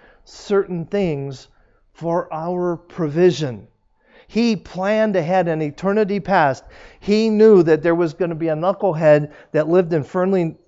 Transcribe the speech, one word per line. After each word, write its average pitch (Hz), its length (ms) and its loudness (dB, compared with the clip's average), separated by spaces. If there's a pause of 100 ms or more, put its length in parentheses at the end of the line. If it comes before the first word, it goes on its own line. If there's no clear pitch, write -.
(240)
certain 185 640 -4
things 143 640 -6 (440)
for 170 420 -6
our 175 440 -6
provision. 151 880 -2 (640)
He 226 240 0
planned 202 600 -2
ahead 175 320 0
in 160 120 -2
eternity 196 600 -2
past. 156 420 0 (380)
He 214 280 0
knew 214 340 6
that 156 200 2
there 170 100 2
was 170 200 -2
gonna 170 200 -4
be 160 140 -6
a 156 80 -2
knucklehead 156 760 2 (180)
that 151 160 0
lived 170 240 2
in 156 120 -2
Fernley 180 540 -2 (100)